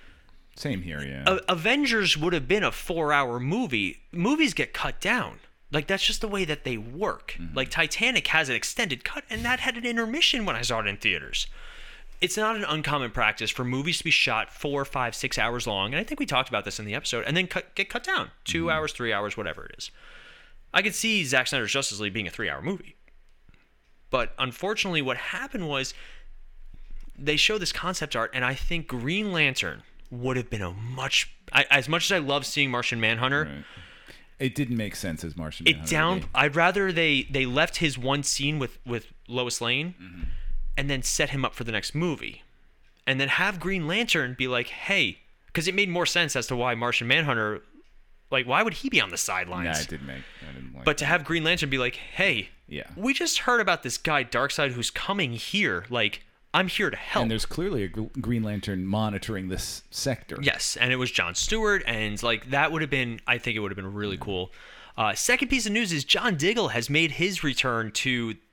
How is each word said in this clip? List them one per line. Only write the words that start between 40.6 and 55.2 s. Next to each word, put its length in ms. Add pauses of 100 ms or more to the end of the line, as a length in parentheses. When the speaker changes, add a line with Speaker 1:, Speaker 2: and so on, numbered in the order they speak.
Speaker 2:
and 140
then 140
set 260
him 160
up 80
for 100
the 80
next 240
movie. 460 (640)
And 140
then 80
have 300
Green 280
Lantern 500
be 100
like, 200
"Hey," 520 (340)
'cause 140
it 80
made 120
more 200
sense 280
as 120
to 100
why 180
Martian 320
Manhunter, 540 (720)
like, 160
why 160
would 100
he 160
be 100
on 120
the 60
sidelines? 600
Speaker 1:
Yeah, 60
it 40
didn't 200
make, 160 (260)
I 40
didn't 220
like 80
Speaker 2:
But 140
to 80
Speaker 1:
that. 40
Speaker 2:
have 160
Green 180
Lantern 260
be 80
like, 180
"Hey, 540 (180)
Speaker 1:
Yeah. 200 (100)
Speaker 2:
we 160
just 260
heard 220
about 220
this 140
guy, 280
Darkseid, 460
who's 180
coming 440